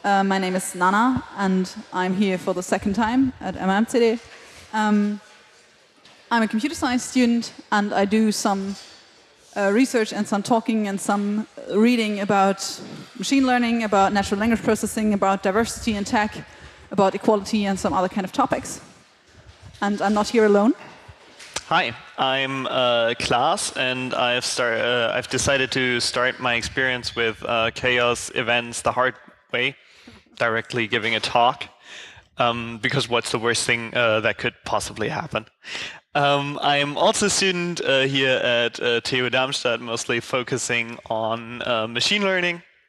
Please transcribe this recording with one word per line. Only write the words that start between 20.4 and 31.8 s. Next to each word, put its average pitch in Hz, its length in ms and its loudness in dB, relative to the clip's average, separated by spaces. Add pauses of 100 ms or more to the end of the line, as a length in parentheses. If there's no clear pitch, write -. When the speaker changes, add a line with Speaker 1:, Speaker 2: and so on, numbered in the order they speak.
Speaker 1:
alone. 208 300 6 (920)
Speaker 2:
Hi, 151 300 0 (200)
I'm, 135 520 -2
uh, 120 500 2
Klaas, 147 580 0
and 127 380 -4
I've 123 300 0
star-, 117 340 0
uh, 117 340 0
I've 120 160 -4
decided 131 440 0
to 127 260 0
start 123 400 0
my 123 160 -2
experience 123 640 -4
with, 113 280 -2
uh, 113 300 0
chaos 120 640 0
events 120 460 -2
the 123 100 0
hard 127 240 0 (360)
way, 127 220 -2 (640)
directly 113 480 -2
giving 113 280 -2
a 110 60 0
talk, 123 440 2 (720)